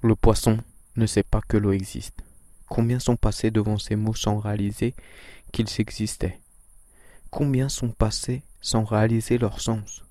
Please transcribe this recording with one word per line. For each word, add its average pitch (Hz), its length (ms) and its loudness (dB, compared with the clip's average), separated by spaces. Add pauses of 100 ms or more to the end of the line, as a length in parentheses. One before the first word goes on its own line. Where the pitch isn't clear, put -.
Le 110 120 6
poisson 110 400 4 (400)
ne 113 80 4
sait 104 180 2
pas - 160 0
que - 160 -2
l'eau 101 160 4
existe. - 540 -6 (420)
Combien 120 320 0
sont 123 160 2
passés 110 360 0
devant 107 260 0
ces - 180 -4
mots 107 180 0
sans 104 240 0
réaliser 107 580 -4 (580)
qu'ils - 260 -2
existaient ? - 600 -4 (880)
Combien 135 400 0
sont 127 200 -4
passés 113 540 -2 (160)
sans - 240 0
réaliser 110 540 2
leur 113 240 -2
sens ? 110 500 -6